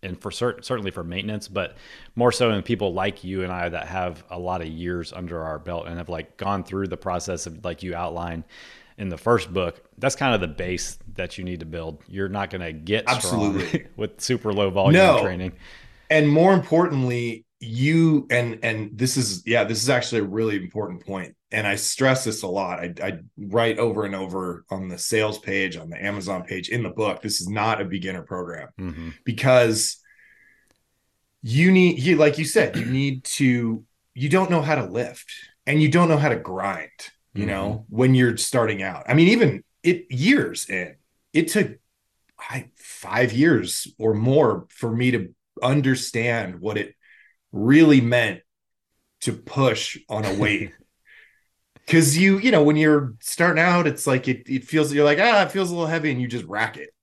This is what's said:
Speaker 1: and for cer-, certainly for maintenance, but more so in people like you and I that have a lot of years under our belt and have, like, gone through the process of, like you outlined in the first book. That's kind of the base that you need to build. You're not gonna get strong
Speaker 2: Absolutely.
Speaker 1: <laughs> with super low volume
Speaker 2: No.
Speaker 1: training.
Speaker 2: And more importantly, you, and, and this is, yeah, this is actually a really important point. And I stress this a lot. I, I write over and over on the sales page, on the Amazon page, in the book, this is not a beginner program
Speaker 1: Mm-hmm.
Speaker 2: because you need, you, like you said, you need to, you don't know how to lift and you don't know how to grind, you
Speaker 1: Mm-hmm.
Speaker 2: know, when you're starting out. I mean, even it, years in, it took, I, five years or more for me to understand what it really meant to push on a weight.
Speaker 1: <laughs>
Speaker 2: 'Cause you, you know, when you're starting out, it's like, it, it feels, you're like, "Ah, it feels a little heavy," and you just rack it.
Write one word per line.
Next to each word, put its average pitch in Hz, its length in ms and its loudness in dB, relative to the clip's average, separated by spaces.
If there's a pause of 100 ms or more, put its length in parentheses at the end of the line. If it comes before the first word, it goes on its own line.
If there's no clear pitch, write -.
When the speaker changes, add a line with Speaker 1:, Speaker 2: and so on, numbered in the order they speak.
Speaker 1:
and 92 180 -12
for 101 120 -10
cer-, 120 300 -4
certainly 107 300 -6
for 87 120 -10
maintenance, 101 440 -8
but 95 280 -6 (400)
more 120 160 4
so 120 200 2
in 98 120 0
people 101 300 -2
like 92 300 -4
you 92 200 -6
and 90 80 -6
I 90 180 -4
that 80 180 -10
have 90 420 -6
a 90 100 -12
lot 90 220 -6
of 80 60 -10
years 85 440 -8
under 87 320 -10
our 78 160 -8
belt 82 280 -10
and 85 100 -10
have, 85 100 -10
like, 85 300 -10
gone 95 260 -4
through 95 240 -6
the 87 100 -8
process 90 480 -6
of, 80 200 -14
like 87 180 -8
you 90 100 -8
outlined 85 520 -8 (520)
in 101 120 -6
the 85 80 -8
first 107 360 0
book. 90 300 -4 (140)
That's 135 180 -2
kind 131 180 0
of 107 80 2
the 87 60 -4
base 87 500 -8 (180)
that 90 220 -8
you 92 60 -10
need 90 160 -8
to 82 60 -12
build. 80 420 -10
You're 98 220 -6
not 98 200 -4
gonna 87 220 -8
get 90 380 -2
strong 104 480 0
Speaker 2:
Absolutely. - 340 -4
Speaker 1:
<laughs> - 60 -20
with - 240 -8
super 113 320 -2
low 101 160 0
volume 98 240 4
Speaker 2:
No. 175 280 6
Speaker 1:
training. 92 300 -4 (580)
Speaker 2:
And 151 200 4
more 165 240 6
importantly, 131 880 0 (160)
you, 147 680 2
and, 120 340 0
and 107 340 -4
this 127 200 0
is, 101 280 -4
yeah, 113 180 2
this 104 180 -4
is 123 80 -2
actually 120 320 0
a 101 40 -2
really 107 320 -4
important 92 480 -10
point. 95 280 -10 (160)
And 107 160 -4
I 101 100 -2
stress 131 500 0
this 110 180 -6
a 98 40 -6
lot. 90 320 -4
I, 87 220 -8
I 95 180 -6 (180)
write 110 420 -2
over 107 260 0
and 98 80 -8
over 92 560 -8
on 92 200 -8
the 87 80 -12
sales 107 420 -2
page, 95 380 -4
on 82 120 -14
the 85 140 -12
Amazon 98 400 -6
page, 90 260 -10
in 117 140 -4
the 95 60 -6
book, 104 320 -4
this 104 200 -4
is 87 60 -10
not 107 340 -2
a 95 40 -4
beginner 92 360 -8
program 85 460 -12 (100)
Speaker 1:
Mm-hmm. 82 320 -10 (140)
Speaker 2:
because 120 720 2 (1400)
you 147 300 4
need, 185 280 6
you, 165 180 4
like 151 200 6
you 160 80 -2
said, 160 300 0
you 117 100 -4
need 131 380 -2
to, 120 600 0 (300)
you 135 160 -4
don't 185 200 2
know 170 120 2
how 151 140 0
to 123 100 -2
lift - 460 -8 (340)
and 151 160 2
you 151 80 4
don't 170 200 4
know 156 80 4
how 143 120 2
to 117 60 2
grind, 92 540 -8 (440)
you 95 100 -6
Speaker 1:
Mm-hmm. 104 80 -2
Speaker 2:
know, 101 380 -6
when 127 260 4
you're 123 220 4
starting 107 460 0
out. 92 240 -8
I 120 60 0
mean, 165 160 8
even 208 340 2 (200)
it, 175 280 0
years 131 580 0
in, 90 260 -6 (380)
it 160 140 2
took, 143 240 0 (640)
I, - 380 -12
five 110 580 -4
years 120 540 2 (100)
or 110 160 0
more 113 560 2
for 113 240 -6
me 123 180 2
to 98 220 -4 (300)
understand 120 960 0
what 104 180 -4
it 101 160 -6 (580)
really 139 500 8
meant 117 400 2 (800)
to 110 120 -2
push - 640 -2 (120)
on 107 160 -4
a 95 80 -2
weight. 104 440 -2
Speaker 1:
<laughs> - 40 -20 (1040)
Speaker 2:
'Cause 156 300 6
you, 196 220 6
you 233 120 2
know, 160 120 6
when 151 120 6
you're 147 460 4
starting 170 420 2
out, 175 240 4
it's 139 180 -4
like, 131 220 0
it, 127 220 -2
it 131 160 -4
feels, 151 280 0
you're 147 120 4
like, 147 160 4
"Ah, 214 220 6
it 156 100 -2
feels 190 180 -2
a - 20 -4
little 170 140 -2
heavy," 156 240 -2
and 127 100 -2
you 123 60 -4
just 113 160 -6
rack 104 320 -4
it. 71 140 -16 (140)